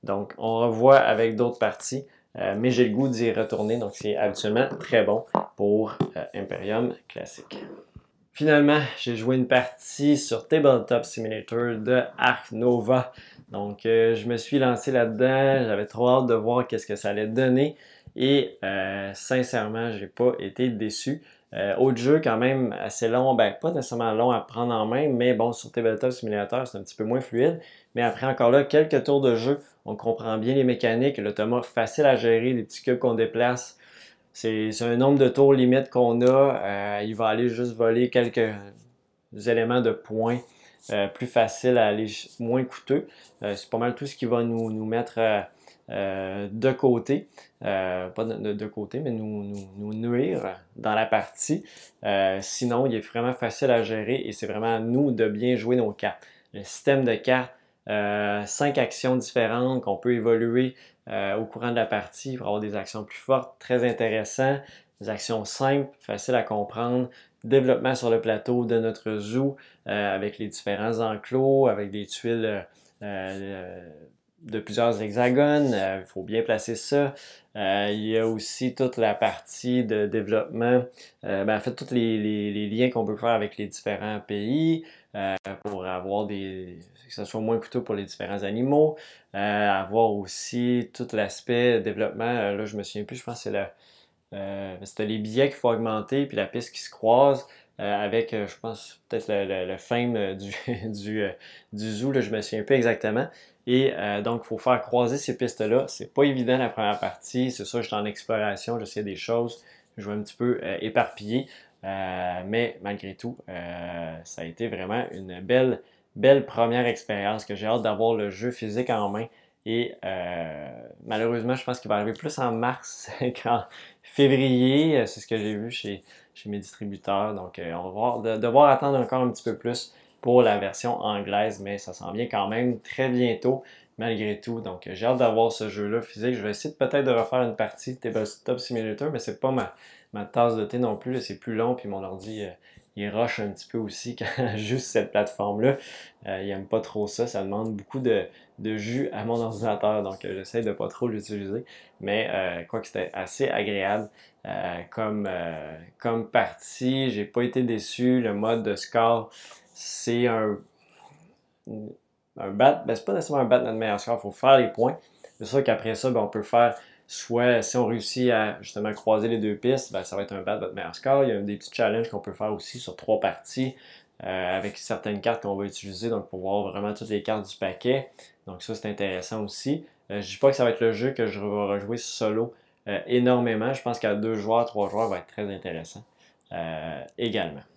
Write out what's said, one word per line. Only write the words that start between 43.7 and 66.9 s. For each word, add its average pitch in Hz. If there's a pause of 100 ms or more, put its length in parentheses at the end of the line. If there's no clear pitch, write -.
pas 113
mal 120
tout 143
ce 139
qui -
va 117
nous, 113
nous 110
mettre, 117
euh, 110 (500)
euh, 98
de 113
côté. 127 (360)
Euh, 92
pas 110
de, 113
de, 104
de 104
côté, 104
mais 143
nous, 110
nous, 101
nous 104
nuire 117 (160)
dans 107
la 110
partie. - (400)
Euh, 98
sinon, 120
il 117
est 107
vraiment 123
facile 127
à 117
gérer 110 (100)
et 107
c'est -
vraiment 110
à 110
nous 123
de 113
bien 117
jouer 117
nos 110
cartes. - (320)
Le 101
système 135
de 117
cartes, 127 (340)
euh, 104
cinq 143
actions 127
différentes 123
qu'on 101
peut 123
évoluer, 117 (340)
euh, 101
au 110
courant 117
de 117
la 113
partie 117
pour 127
avoir 104
des 104
actions 104
plus -
fortes, -
très 123
intéressant. 113 (440)
Des 104
actions 107
simples, 139 (100)
faciles 110
à 113
comprendre. 120 (340)